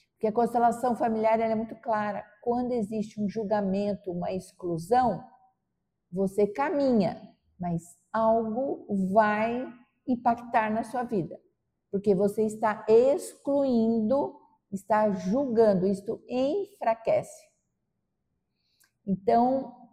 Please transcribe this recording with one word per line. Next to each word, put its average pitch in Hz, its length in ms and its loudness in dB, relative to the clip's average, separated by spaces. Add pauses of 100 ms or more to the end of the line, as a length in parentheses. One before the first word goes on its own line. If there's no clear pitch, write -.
(140)
Porque 214 140 -4
a 208 40 -2
constelação 233 640 2
familiar, 220 440 0
ela 226 120 0
é 220 40 0
muito 220 200 -6
clara. 208 480 -4 (180)
Quando 240 300 -2
existe 214 480 -4
um 208 80 -2
julgamento, 202 840 -2
uma 180 220 -6
exclusão, 185 920 -2 (840)
você 196 360 0
caminha, 269 880 0 (220)
mas 170 400 -8 (140)
algo 226 760 0 (260)
vai 220 540 2 (400)
impactar 240 640 0
na 226 120 -2
sua 247 200 -6
vida. 202 360 -4 (520)
Porque 196 240 2
você 202 300 2
está 214 440 -2
excluindo, 254 1500 2 (300)
está 214 400 0
julgando, 208 760 2
isto 202 420 -4
enfraquece. 254 1200 -2 (1600)
Então, 240 680 0 (180)